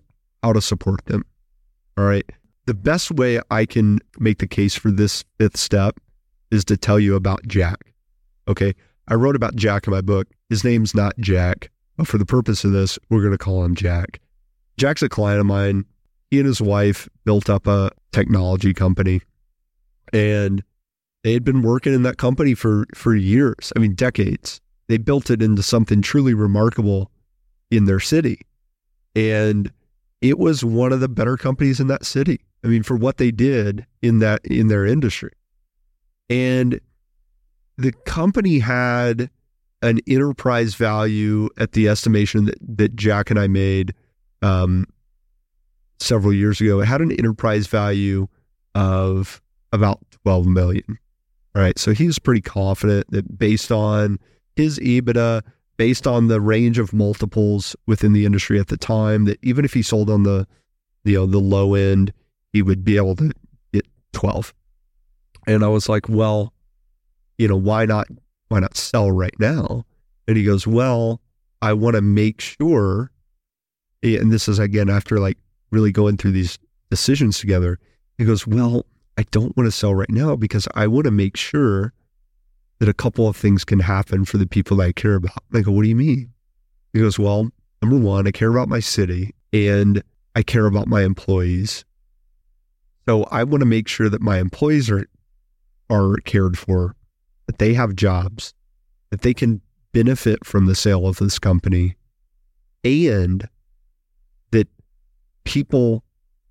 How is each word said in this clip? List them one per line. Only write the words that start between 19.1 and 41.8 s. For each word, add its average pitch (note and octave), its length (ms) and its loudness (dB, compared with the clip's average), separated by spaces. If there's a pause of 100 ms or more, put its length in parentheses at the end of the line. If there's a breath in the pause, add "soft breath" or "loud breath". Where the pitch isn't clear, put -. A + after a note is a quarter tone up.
and G#2 500 0 (600)
they A2 100 0
had A#2+ 120 0
been C3 180 2
working B2 300 0
in B2+ 120 2
that B2+ 140 -2
company C3 360 0
for, G#2+ 400 0
for A#2 200 0
years. G#2+ 640 0
I - 20 2
mean, G#2+ 160 2
decades. G2 680 -4 (280)
They A2+ 80 2
built C3+ 320 -2
it A2 140 0
into G#2+ 200 2
something A2 400 2
truly C3 320 2
remarkable G#2 760 0 (600)
in A2 140 4
their G2 160 2
city. D3+ 400 0 (720)
And G#2+ 560 0 (520)
it C3 160 2
was D#3+ 260 0
one A#2+ 280 0
of C3 80 0
the C3 80 0
better A#2+ 280 -2
companies C3+ 420 -2
in C3+ 100 -2
that C3+ 180 -4
city. C#3+ 340 -2 (240)
I A2+ 40 -2
mean, A2+ 140 2
for B2 140 -2
what B2+ 220 -2
they B2 120 2
did A2 560 -2 (160)
in A2+ 180 2
that, G#2+ 240 0
in A2+ 240 0
their G2+ 180 2
industry. B2 460 -2 (960)
And B2+ 520 0 (960)
the C3 160 -2 (140)
company E3+ 540 0
had B2 720 -2 (520)
an A#2 260 2
enterprise B2+ 680 0
value G#2+ 720 -2 (100)
at A2 140 -4
the G#2+ 160 4